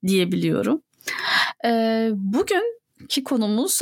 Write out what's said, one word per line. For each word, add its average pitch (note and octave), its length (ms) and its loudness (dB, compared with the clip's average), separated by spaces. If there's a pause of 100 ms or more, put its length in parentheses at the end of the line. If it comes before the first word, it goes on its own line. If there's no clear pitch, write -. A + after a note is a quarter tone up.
diyebiliyorum. F3+ 720 0 (840)
Ee, A3+ 480 2
bugünkü D#4+ 1120 -2
konumuz A3+ 560 0